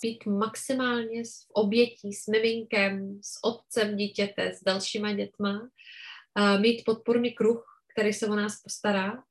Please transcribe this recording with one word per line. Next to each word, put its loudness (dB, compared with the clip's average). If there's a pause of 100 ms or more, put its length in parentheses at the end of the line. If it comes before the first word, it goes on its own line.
být -6
maximálně -2
s-, -14
v -20
obětí 2
s -10
miminkem, 0
s -14
otcem -2
dítěte, -2
s -20
dalšíma -2
dětma, -4 (640)
a 6
mít 4
podporný 2
kruh, 2 (300)
který 2
se -2
o 0
nás -2
postará -2 (180)